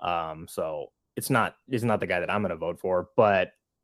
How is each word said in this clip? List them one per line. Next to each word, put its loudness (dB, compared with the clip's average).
Um, -4
so -6
it's -6
not, 2
he's -2
not 2
the -4
guy 0
that -2
I'm 0
gonna -2
vote -4
for, -2
but, 4